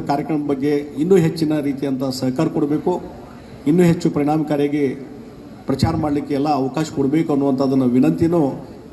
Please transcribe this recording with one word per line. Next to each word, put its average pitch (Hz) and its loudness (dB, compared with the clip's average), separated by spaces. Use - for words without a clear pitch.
ಕಾರ್ಯಕ್ರಮದ 147 -2
ಬಗ್ಗೆ 143 0
ಇನ್ನೂ 151 2
ಹೆಚ್ಚಿನ 160 2
ರೀತಿಯಂಥ 139 -2
ಸಹಕಾರ 131 0
ಕೊಡಬೇಕು, 156 0
ಇನ್ನೂ 170 6
ಹೆಚ್ಚು 170 4
ಪರಿಣಾಮಕಾರಿಯಾಗಿ 147 0
ಪ್ರಚಾರ 160 0
ಮಾಡಲಿಕ್ಕೆ 147 -2
ಎಲ್ಲ 143 0
ಅವಕಾಶ 139 -2
ಕೊಡಬೇಕು 151 0
ಅನ್ನುವಂಥದ್ದನ್ನು 135 2
ವಿನಂತಿನೂ 151 2